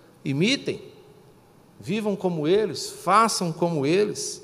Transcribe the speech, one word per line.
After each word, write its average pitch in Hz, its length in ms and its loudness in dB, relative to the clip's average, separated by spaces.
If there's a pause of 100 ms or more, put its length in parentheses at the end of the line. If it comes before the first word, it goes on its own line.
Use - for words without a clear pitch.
(240)
imitem, 151 560 0 (1000)
vivam 196 380 -2
como 170 320 -2
eles, 196 400 0
façam 196 640 2
como 165 320 0
eles, 196 600 0